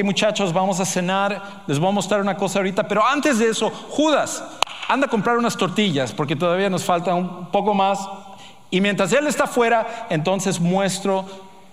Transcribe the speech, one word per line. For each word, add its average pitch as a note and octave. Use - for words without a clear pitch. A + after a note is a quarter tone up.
muchachos, G3+
vamos F#3
a F#3+
cenar, F#3+
les C#3+
voy F3
a G3+
mostrar G#3
una G3
cosa G3
ahorita, G3
pero G#3
antes C4+
de A3
eso, A3
Judas, C#4+
anda C4
a -
comprar A#3
unas A#3
tortillas, F3+
porque D3+
todavía F3+
nos F3+
falta F3
un F3+
poco G3+
más". G3
Y F#3
mientras G3
él D4
está G#3
fuera, A3+
entonces F#3
muestro F#3+